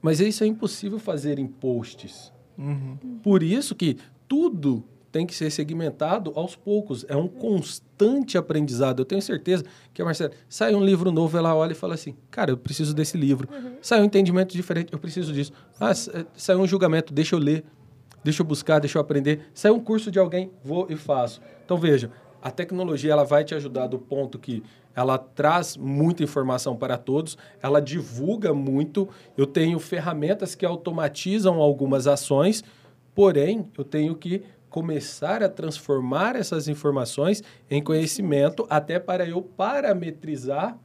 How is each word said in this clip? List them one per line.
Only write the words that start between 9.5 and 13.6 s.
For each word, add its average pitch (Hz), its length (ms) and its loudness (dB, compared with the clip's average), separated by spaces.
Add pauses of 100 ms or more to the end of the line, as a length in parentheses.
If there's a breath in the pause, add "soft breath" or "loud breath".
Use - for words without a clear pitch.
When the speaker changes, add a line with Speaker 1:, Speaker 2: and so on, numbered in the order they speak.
Speaker 1:
que - 100 -8
a - 20 -2
Marcela, 160 260 -4 (180 loud breath)
sai - 260 0
um 202 100 4
livro 190 260 4
novo, 165 260 2
ela 165 180 4
olha 160 180 2
e - 20 -4
fala 165 200 -6
assim, 156 200 -10 (160)
"Cara, - 200 0
eu 127 60 2
preciso 151 380 -4
desse 151 220 -2
livro." 139 340 2
Speaker 3:
Uhum. 247 300 -12